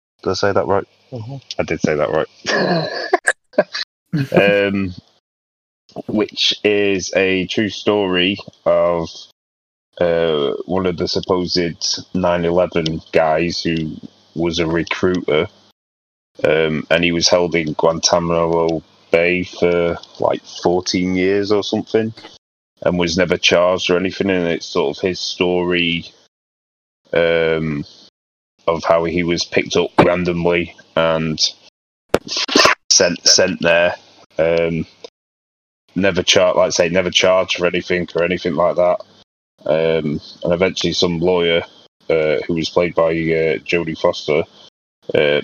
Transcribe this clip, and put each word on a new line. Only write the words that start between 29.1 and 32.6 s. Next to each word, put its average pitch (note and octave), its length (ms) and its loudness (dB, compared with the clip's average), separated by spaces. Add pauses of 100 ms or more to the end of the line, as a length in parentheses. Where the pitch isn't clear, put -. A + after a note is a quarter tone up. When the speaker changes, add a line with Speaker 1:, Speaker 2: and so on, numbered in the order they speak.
Speaker 1:
was E2+ 200 -2
picked - 320 -2
up F2 220 0
randomly F2 760 0 (220)
and D#2+ 420 0 (1500)